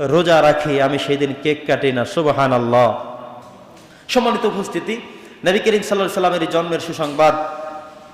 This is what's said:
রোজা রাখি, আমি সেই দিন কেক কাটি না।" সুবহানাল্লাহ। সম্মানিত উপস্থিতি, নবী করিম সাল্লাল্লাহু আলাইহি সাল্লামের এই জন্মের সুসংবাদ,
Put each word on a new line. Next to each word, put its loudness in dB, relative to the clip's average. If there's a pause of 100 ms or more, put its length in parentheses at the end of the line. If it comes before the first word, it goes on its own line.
রোজা 4
রাখি, 2
আমি 0
সেই -2
দিন -2
কেক -4
কাটি 0
না।" 0
সুবহানাল্লাহ। 2 (1040)
সম্মানিত 0
উপস্থিতি, -4 (480)
নবী 2
করিম 2
সাল্লাল্লাহু -2
আলাইহি -2
সাল্লামের 0
এই -2
জন্মের 0
সুসংবাদ, 2 (800)